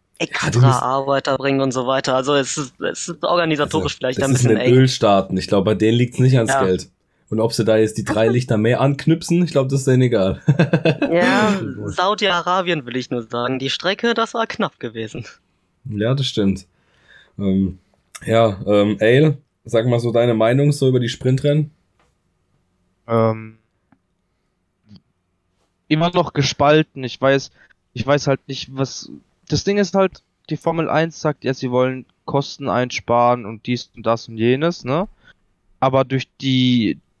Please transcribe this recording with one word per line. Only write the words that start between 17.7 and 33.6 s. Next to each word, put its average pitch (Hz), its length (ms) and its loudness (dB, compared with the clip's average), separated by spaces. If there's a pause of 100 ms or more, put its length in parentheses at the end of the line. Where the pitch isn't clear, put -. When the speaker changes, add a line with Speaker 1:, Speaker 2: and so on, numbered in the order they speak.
Speaker 1:
ja, 110 400 2
ähm, 104 340 2
Ale, 131 380 4 (260)
sag 117 220 0
mal 120 140 2
so 117 120 -2
deine 120 220 2
Meinung 127 380 2
so 139 160 0
über 127 120 2
die 117 80 -2
Sprintrennen. 143 600 -2 (1400)
Speaker 4:
Ähm, 110 520 -2 (2250)
immer 160 220 2
noch 175 220 0
gespalten. 143 720 0
Ich - 160 -10
weiß, 135 300 0 (420)
ich 120 140 -8
weiß 139 200 0
halt 135 220 0
nicht, 135 260 -12
was, - 360 -6 (380)
das - 160 -2
Ding 202 140 0
ist 202 160 -2
halt, 190 280 0 (280)
die 156 60 -4
Formel 165 340 -2
eins 160 300 -2
sagt 147 240 -4
ja, 127 100 -2
sie 131 160 -6
wollen 127 360 0 (180)
Kosten 139 440 -4
einsparen 120 800 0
und 110 200 -12